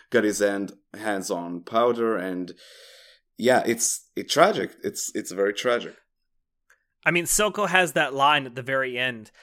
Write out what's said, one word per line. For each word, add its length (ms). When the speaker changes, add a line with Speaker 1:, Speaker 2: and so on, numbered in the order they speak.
Speaker 1:
got 140
his 160
hand, 340
hands 360
on 320
Powder, 560
and 360
yeah, 280
it's, 500
it's 180
tragic. 380
It's, 320
it's 160
very 220
tragic. 420
Speaker 2:
I 60
mean, 140
Silco 440
has 240
that 200
line 320
at 100
the 60
very 360
end 340